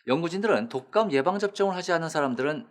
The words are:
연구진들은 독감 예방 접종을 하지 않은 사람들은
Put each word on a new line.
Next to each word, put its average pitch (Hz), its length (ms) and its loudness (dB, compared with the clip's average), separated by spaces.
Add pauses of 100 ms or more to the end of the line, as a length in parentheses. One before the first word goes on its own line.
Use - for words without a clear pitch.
연구진들은 165 640 0
독감 202 420 0
예방 160 260 2
접종을 196 360 0
하지 180 180 -4
않은 165 160 0
사람들은 143 640 -2